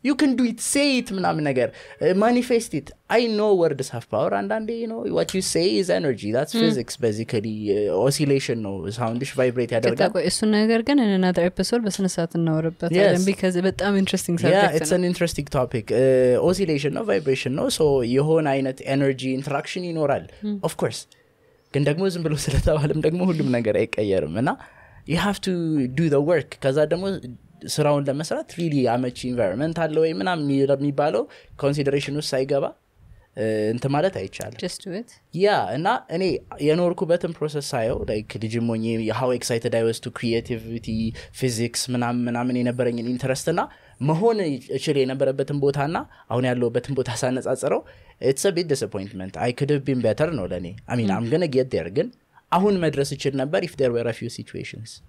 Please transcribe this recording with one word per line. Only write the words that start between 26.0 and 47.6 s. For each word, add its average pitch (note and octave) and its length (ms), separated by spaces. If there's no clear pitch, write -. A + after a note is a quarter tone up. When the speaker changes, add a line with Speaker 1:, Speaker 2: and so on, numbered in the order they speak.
Speaker 1:
the C#3 160
work። D#3 340
ከዛ C3+ 280
ደግሞ E3+ 200
ስራውን D3 380
ለመስራት D#3 480
really D#3 340
አመቺ B2 380
ኢንቫይሮንመንት B2 560
አለ D#3 180
ወይ D#3+ 140
ምናምን F3+ 360
የሚ-፣ C#3 220
የሚባለው C#3+ 520
ኮንሲደሬሽን C#3+ 580
ውስጥ D3 140
ሳይገባ፣ C#3 360
እ፣ A2 140
እንትን B2 240
ማለት D#3 240
አይቻልም። G2 440
Speaker 2:
Just F3+ 200
do G3 120
it። G#3 200
Speaker 1:
ያ፣ F3+ 140
እና D3+ 160
እኔ F3 120
የኖርኩበትን E3+ 680
ፕሮሰስ D3+ 340
ሳየው A#2+ 360
like A2 320
ልጅም A2+ 320
ሆኜ A2+ 160
how B2+ 200
excited A#2+ 400
I A2+ 120
was A2+ 160
to A#2+ 120
creativity, A2+ 840
physics A#2+ 560
ምናምን B2 360
ምናምን B2 340
የነበረኝን A#2+ 500
ኢንተረስት C3 400
እና E3+ 160
መሆን F3 360
እችል C#3 260
የነበረበትን C3+ 640
ቦታና C#3+ 360
አሁን B2 200
ያለሁበትን B2 500
ቦታ B2+ 200
ሳነጻጽረው C3 680